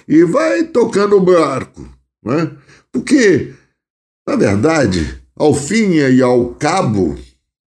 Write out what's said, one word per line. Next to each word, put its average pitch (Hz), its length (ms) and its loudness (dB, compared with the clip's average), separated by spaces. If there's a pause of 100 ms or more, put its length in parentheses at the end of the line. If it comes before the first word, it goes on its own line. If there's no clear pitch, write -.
e 156 160 4
vai 320 400 0
tocando 208 540 0
o 190 40 4
barco, 147 680 -2 (340)
né? 143 300 -4 (400)
Porque, 214 600 0 (760)
na - 80 -4
verdade, 107 880 -2 (120)
ao 147 180 0
fim 190 420 -2
e 131 280 2
ao 123 320 0
cabo 143 640 -2 (500)